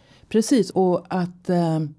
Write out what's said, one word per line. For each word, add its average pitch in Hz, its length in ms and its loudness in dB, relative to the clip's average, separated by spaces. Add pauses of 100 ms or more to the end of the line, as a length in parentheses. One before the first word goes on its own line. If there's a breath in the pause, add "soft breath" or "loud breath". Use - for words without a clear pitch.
(280 soft breath)
Precis, 220 420 2
och 180 380 0
att, 180 420 -6
eh, 165 300 0 (180)